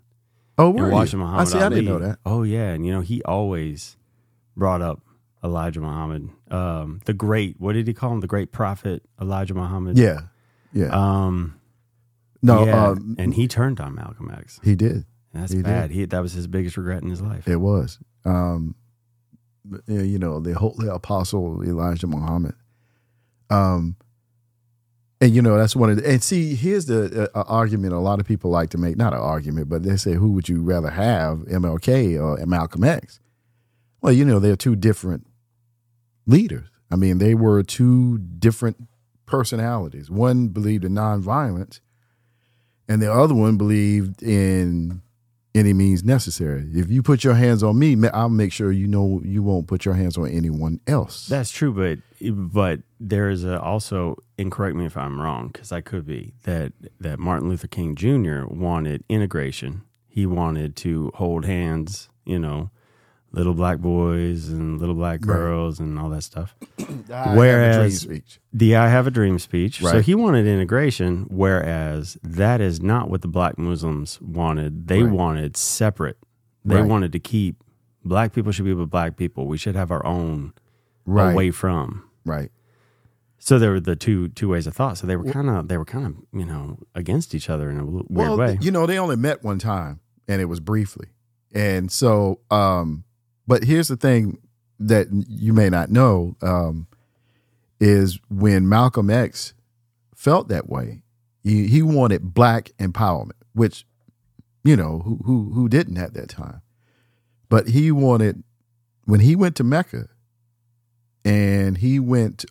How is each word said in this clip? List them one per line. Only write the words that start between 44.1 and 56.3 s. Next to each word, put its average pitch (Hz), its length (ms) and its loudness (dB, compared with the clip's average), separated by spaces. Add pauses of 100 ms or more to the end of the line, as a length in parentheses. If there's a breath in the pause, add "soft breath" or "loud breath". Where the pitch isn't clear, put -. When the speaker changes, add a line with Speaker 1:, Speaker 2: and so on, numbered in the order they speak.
Speaker 1:
in 90 800 0 (520)
any 104 180 6
means 95 320 4
necessary. 80 720 -2
If 87 160 0
you 127 120 2
put 135 220 2
your 127 100 4
hands 120 300 4
on 107 140 4
me, 147 180 4
ma-, 113 180 4
I'll 117 140 0
make 107 240 2
sure 101 180 -2
you 95 160 0
know 98 380 0
you 98 180 -2
won't 92 240 0
put 92 180 -4
your 95 100 0
hands 90 220 0
on 82 120 -4
anyone 80 580 -4
else. - 400 -2
Speaker 2:
That's 131 240 -4
true, 147 240 -2
but, 90 240 -2 (340)
but 95 480 -2 (200)
there 101 300 0
is 90 140 -2
a 90 160 -4
also, 92 560 -4 (220)
and 95 140 -4
correct 95 240 -4
me 87 100 -4
if 76 100 -10
I'm 69 240 -8
wrong, 65 300 -8
'cause - 220 -16
I 85 80 -8
could 82 260 -10
be, 78 280 -12 (100)